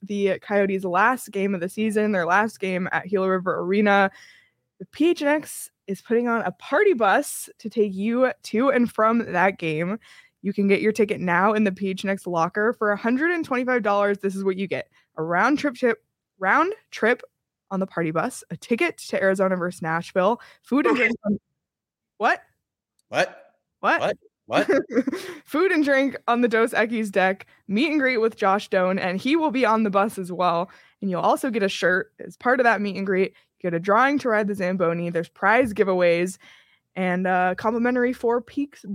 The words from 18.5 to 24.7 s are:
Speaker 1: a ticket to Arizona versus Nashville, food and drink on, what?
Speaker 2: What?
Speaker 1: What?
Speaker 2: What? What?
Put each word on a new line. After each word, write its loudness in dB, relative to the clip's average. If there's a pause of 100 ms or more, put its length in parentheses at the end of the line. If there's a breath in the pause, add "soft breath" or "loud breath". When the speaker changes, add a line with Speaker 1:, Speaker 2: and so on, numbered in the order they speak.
Speaker 1:
a -12
ticket -2
to -6
Arizona 2
versus -6
Nashville, 0 (220 loud breath)
food 0
and 4
drink 0 (100)
on, -2 (800)
what? 0 (680)
Speaker 2:
What? -4 (240)
Speaker 1:
What? 2
Speaker 2:
What? -2 (300)
What? 0 (400)